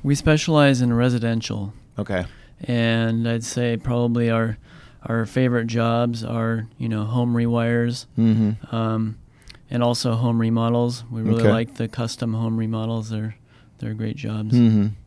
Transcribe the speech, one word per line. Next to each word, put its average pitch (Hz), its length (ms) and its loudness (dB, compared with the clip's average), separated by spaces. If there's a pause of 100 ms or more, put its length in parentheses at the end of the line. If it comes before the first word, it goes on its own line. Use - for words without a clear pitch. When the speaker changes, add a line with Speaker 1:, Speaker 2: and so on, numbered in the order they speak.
Speaker 1:
We 143 120 2
specialize 147 640 4
in 120 120 2
residential. 113 800 0 (240)
Speaker 2:
Okay. 95 280 -4 (380)
Speaker 1:
And 113 640 0
I'd 117 160 -2
say 117 340 -2
probably 120 520 0
our, 113 280 0 (460)
our 113 220 -2
favorite 120 420 0
jobs 117 560 0
are, 113 440 -4 (100)
you 120 120 -4
know, 107 160 -2
home 120 280 0
rewires, 117 720 0 (120)
Speaker 2:
Mm-hmm. 110 580 2
Speaker 1:
um, 110 420 -2 (540)
and 120 120 0
also 120 320 0
home 117 240 2
remodels. 117 720 0
We 113 100 -6
really 113 220 2
Speaker 2:
Okay. 107 80 8
Speaker 1:
like 113 240 0
the 113 120 -4
custom 117 460 -4
home 113 240 -2
remodels. 110 520 -4
They're, 110 260 -6 (420)
they're 110 160 -8
great 110 240 -6
jobs. 107 380 -4
Speaker 2:
Mm-hmm. 110 320 6 (200)